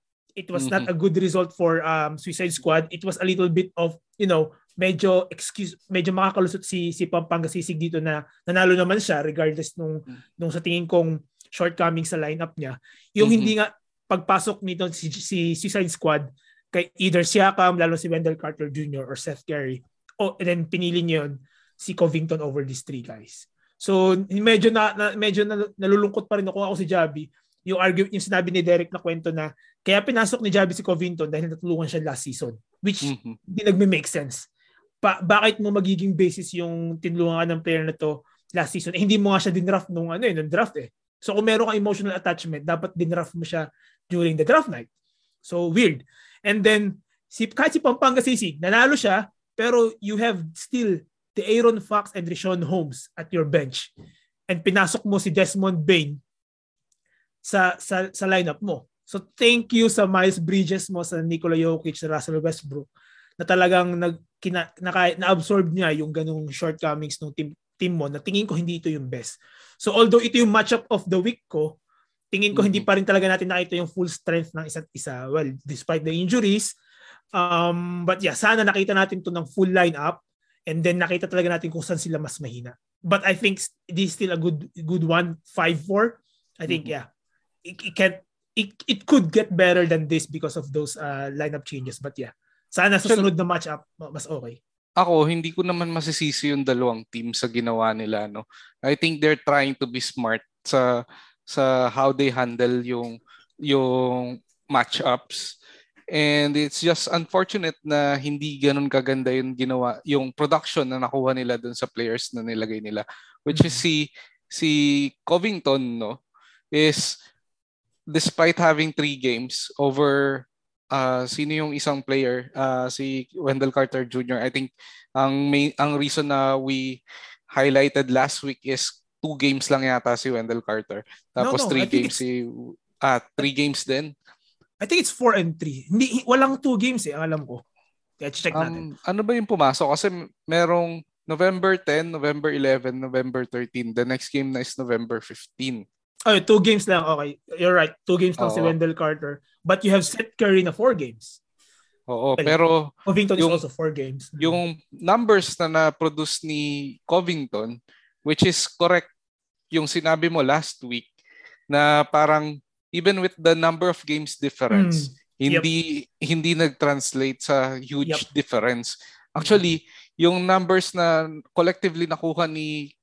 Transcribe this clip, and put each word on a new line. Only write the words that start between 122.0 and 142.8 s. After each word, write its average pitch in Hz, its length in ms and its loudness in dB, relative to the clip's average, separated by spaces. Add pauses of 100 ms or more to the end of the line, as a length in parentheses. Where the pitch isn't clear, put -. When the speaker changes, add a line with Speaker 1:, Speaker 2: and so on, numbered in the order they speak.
Speaker 2:
player, 127 560 -2
uh, 127 320 -2
si 135 480 -8
Wendell 135 320 0
Carter 135 320 0
Junior. 123 400 -4
I 127 80 -2
think 131 240 -6 (400)
ang 135 400 2
main, 143 240 2
ang 147 160 0
reason 143 320 -2
na 135 320 0
we 131 480 -4 (480)
highlighted 139 560 4
last 131 320 2
week 139 240 -10
is 131 320 -4 (240)
two 156 160 -6
games 135 320 0
lang 135 160 2
yata 123 320 0
si 131 160 -4
Wendell 117 320 -4
Carter. 107 400 -6 (320)
Speaker 1:
No, 123 80 2
Speaker 2:
Tapos 269 200 0
Speaker 1:
no, 202 40 -2
Speaker 2:
three 135 160 2
Speaker 1:
I - 40 -10
think 123 200 2
Speaker 2:
games - 80 -6
Speaker 1:
it's 131 80 -4
Speaker 2:
si... 123 240 -4 (480)
Ah, 131 240 2 (160)
three 139 160 0
games 143 320 -2
din. 139 320 -4 (640)
Speaker 1:
I 220 80 -6
think 349 160 2
it's - 80 -2
four 233 240 2
and 165 240 -2
three. 135 320 -8
Hindi, 226 160 4
hi-, 247 160 -2
walang 269 400 4
two 254 160 2
games 247 240 0
eh, 151 80 -6
ang 156 160 -4
alam 156 160 -2
ko. 123 240 -14 (480)
Kaya 143 160 -10
check 160 240 -4
natin. 160 400 -4
Speaker 2:
Um, - 80 -20
ano 190 240 -2
ba 240 80 2
yung 233 80 0
pumasok? 147 480 2
Kasi 147 160 2 (400)
merong 170 560 0 (240)
November 185 480 2
ten, 160 320 0
November 147 480 -2
eleven, 131 400 0